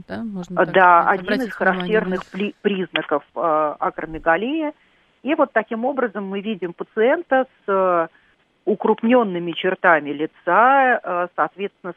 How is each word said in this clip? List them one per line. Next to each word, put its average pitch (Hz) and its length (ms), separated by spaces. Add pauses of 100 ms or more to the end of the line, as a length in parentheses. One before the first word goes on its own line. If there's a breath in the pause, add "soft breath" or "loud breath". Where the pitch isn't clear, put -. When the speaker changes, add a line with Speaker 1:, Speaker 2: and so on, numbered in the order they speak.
Speaker 1:
да, 208 160
можно 185 340
Speaker 2:
А, 180 80
Speaker 1:
так 160 100
Speaker 2:
да, 180 280
Speaker 1:
сказать, 185 160
Speaker 2:
один 208 220
из 220 80
Speaker 1:
обратить - 100
внимание 190 420
на 180 40
Speaker 2:
характерных 185 160
Speaker 1:
них. - 100
Speaker 2:
при-, 196 300
признаков, 180 600 (120)
э, 156 440
акромегалии. 180 920 (520)
И 294 120
вот 302 180
таким 226 320
образом 240 420
мы 196 140
видим 185 320
пациента 262 720 (200)
с, - 60
э, 180 360 (580 soft breath)
укрупненными 214 880
чертами 170 580
лица, 226 920
э, 175 320
соответственно, 175 600